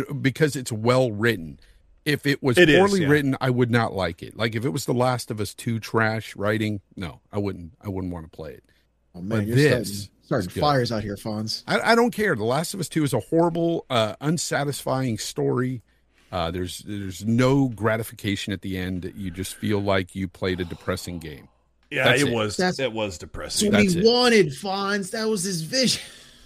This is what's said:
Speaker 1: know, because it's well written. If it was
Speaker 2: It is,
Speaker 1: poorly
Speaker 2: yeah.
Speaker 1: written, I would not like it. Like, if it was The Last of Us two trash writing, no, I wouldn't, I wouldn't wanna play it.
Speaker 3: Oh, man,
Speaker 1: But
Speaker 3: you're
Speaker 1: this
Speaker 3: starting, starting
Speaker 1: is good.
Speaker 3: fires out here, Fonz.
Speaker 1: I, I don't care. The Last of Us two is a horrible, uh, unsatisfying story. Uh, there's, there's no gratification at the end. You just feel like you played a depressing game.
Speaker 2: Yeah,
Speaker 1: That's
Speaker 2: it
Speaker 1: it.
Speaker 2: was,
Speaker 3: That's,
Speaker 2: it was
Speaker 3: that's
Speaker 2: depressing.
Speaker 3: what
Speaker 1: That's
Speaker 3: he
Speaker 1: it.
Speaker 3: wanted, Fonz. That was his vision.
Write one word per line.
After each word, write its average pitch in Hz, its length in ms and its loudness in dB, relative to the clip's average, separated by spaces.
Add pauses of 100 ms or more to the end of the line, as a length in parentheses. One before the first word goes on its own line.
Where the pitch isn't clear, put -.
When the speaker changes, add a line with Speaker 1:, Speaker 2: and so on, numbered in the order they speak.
Speaker 1:
know, 143 60 -8
because 135 420 0
it's 131 160 -8
well 120 400 2
written. 101 480 -2 (440)
If 147 220 -2
it 139 180 0
was 127 140 2
Speaker 2:
It 175 120 10
is, 151 80 8
Speaker 1:
poorly 196 260 6
Speaker 2:
yeah. 139 60 2
Speaker 1:
written, 143 300 4
I 131 120 0
would 123 200 2
not 117 220 2
like 87 300 -4
it. 110 120 -16
Like, 110 200 -2
if 113 100 -2
it 143 40 -2
was 143 160 -6
The 139 80 0
Last 123 380 0
of 110 80 -6
Us 104 140 -6
two 113 260 -4
trash 110 560 -2
writing, 107 460 -2 (140)
no, 82 260 -10 (100)
I 104 60 -10
wouldn't, 92 440 -6
I 104 80 -10
wouldn't 92 220 -6
wanna 82 160 -10
play 78 260 -14
it. 62 100 -20 (520)
Speaker 3:
Oh, 87 60 -14
man, 107 180 -2
Speaker 1:
But 101 80 -2
Speaker 3:
you're 117 80 0
Speaker 1:
this 113 540 2
Speaker 3:
starting, - 0 - (140)
starting 110 260 -2
Speaker 1:
is - 60 -12
good. 98 60 -2
Speaker 3:
fires 135 300 2
out 107 120 -2
here, 101 120 -6
Fonz. 110 520 -6
Speaker 1:
I, - 240 0
I 233 40 6
don't 233 160 4
care. 208 240 0
The 104 80 -2
Last 131 300 0
of 196 60 -8
Us 160 100 -6
two 160 140 0
is 143 100 0
a 123 60 2
horrible, 165 680 2
uh, 110 300 2
unsatisfying 131 1000 -2
story. 131 640 -2 (480)
Uh, 85 180 -2
there's, 90 300 -6
there's 98 440 -10
no 127 460 4
gratification 110 840 -2
at 98 100 -4
the 95 160 -6
end. 92 380 -6
You 98 160 -8
just 92 240 -8
feel 104 240 0
like 98 360 0
you 95 120 -4
played 92 320 -4
a 92 60 -4
depressing 87 540 -6
game. 78 280 -14 (440)
Speaker 2:
Yeah, 135 140 0
Speaker 1:
That's 127 160 4
Speaker 2:
it 139 80 2
Speaker 1:
it. 120 40 0
Speaker 2:
was, 107 220 0
Speaker 3:
That's, 180 240 0
Speaker 2:
it 127 140 -2
was 107 220 -2
Speaker 3:
that's - 40 -10
Speaker 2:
depressing. 87 540 -4
Speaker 3:
what 208 80 6
Speaker 1:
That's 190 120 4
Speaker 3:
he 170 60 0
Speaker 1:
it. 196 60 6
Speaker 3:
wanted, 233 480 6
Fonz. 196 580 -4
That 220 160 -4
was 214 160 0
his 180 180 -4
vision. 240 400 0 (440)